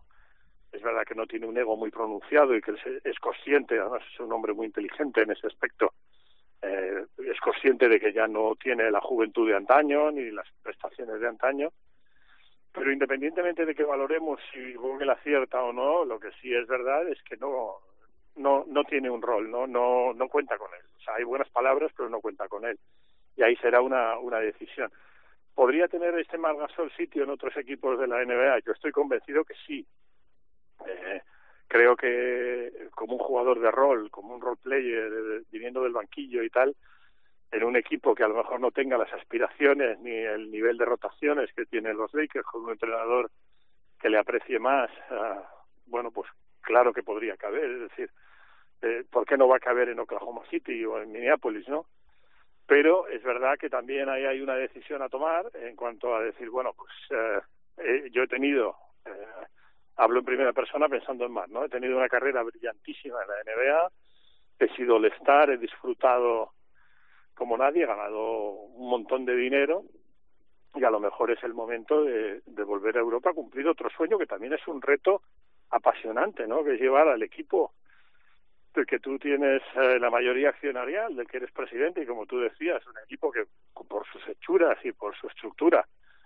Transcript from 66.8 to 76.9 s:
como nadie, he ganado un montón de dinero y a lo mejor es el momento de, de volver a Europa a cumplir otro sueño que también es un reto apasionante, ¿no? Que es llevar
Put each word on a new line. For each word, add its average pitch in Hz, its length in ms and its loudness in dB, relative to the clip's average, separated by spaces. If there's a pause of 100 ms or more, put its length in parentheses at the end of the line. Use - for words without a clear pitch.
como 120 240 -2
nadie, 143 260 4
he 139 40 2
ganado 107 640 -4
un 107 380 -14
montón 123 340 -2
de 123 120 0
dinero 139 480 0 (920)
y 131 80 -2
a 120 60 6
lo 110 100 2
mejor 107 320 -2
es 117 120 -4
el 117 100 -8
momento 120 500 0
de, 110 420 -2
de 107 180 -8
volver 104 340 -2
a 117 40 2
Europa 117 280 0
a 175 40 2
cumplir 135 340 -6
otro 143 240 -2
sueño 175 260 0
que 175 80 -4
también 110 280 -8
es - 140 -6
un 156 140 -8
reto 185 400 2 (480)
apasionante, 117 800 0
¿no? 135 180 0
Que 139 100 0
es 110 60 -4
llevar 135 260 6